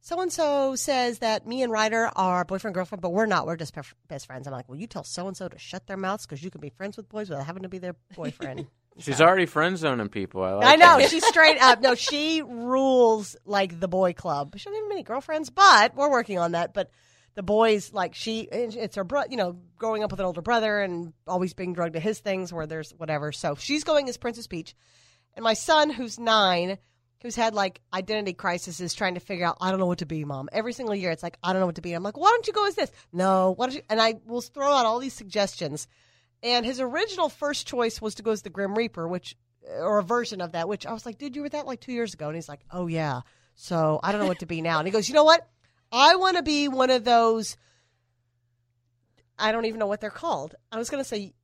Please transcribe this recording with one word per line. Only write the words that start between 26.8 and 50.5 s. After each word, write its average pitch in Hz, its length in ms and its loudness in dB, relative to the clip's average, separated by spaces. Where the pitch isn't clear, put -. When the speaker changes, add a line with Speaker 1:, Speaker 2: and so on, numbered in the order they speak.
Speaker 1:
who's 240 140 -10
had, 226 180 0
like, 196 260 -2
identity 196 400 -4
crises, 175 580 -6
trying 185 220 -2
to 180 60 -8
figure 175 260 -6
out, 170 140 -2
"I 185 100 -2
don't 190 80 0
know 190 80 0
what 175 120 -2
to 170 80 -8
be, 156 180 -6
Mom." 139 280 -10
Every 220 200 -4
single 233 240 -6
year, 180 160 -2
it's 160 100 -8
like, 170 220 -10
"I 180 80 0
don't 185 80 2
know 190 60 2
what 170 100 -2
to 165 60 -12
be." 175 100 -8
I'm 170 100 -6
like, 208 160 -8
"Why 349 120 4
don't 466 160 2
you 440 60 -4
go 415 140 0
as 403 80 -2
this?" 370 160 -4
"No, 185 440 2
why 247 100 -2
don't 254 100 -6
you?" - 120 -12
And 220 140 0
I 226 120 2
will 233 140 -6
throw 277 320 -2
out 262 140 4
all 226 120 0
these 262 160 -8
suggestions. 190 720 -6
And 240 220 0
his 247 160 -6
original 339 480 -2
first - 380 -6
choice 240 340 -4
was 214 140 -8
to - 80 -20
go 220 80 -2
as 214 100 -2
the - 80 -16
Grim 196 260 -6
Reaper, 214 320 -4
which, 175 300 -8
or 160 300 0
a 208 40 0
version 226 380 -2
of 170 120 -8
that, 170 160 -4
which 202 180 -8
I - 80 -8
was 220 100 -14
like, 233 140 -12
"Dude, 277 180 -12
you 294 60 -8
were 285 80 -8
that, 294 160 -8
like, 247 160 -10
two 254 100 -12
years 233 220 -4
ago." 151 140 -8
And 156 60 -8
he's 165 140 -12
like, 143 220 -18
"Oh, 180 160 -6
yeah. 156 340 -2
So 156 460 0
I 180 80 -2
don't 208 120 -2
know 196 40 0
what 185 120 -2
to 175 80 -10
be 160 160 -6
now." 165 160 0
And 156 100 -2
he - 20 -4
goes, 214 160 0
"You 254 80 -6
know 302 100 8
what? 330 220 8
I 277 240 8
wanna 370 260 2
be 285 260 0
one 262 200 2
of 254 160 2
those," 226 540 2
I 214 140 0
don't 226 120 -2
even 226 140 -4
know 214 80 -2
what 208 140 -4
they're 214 100 -8
called. 175 440 -6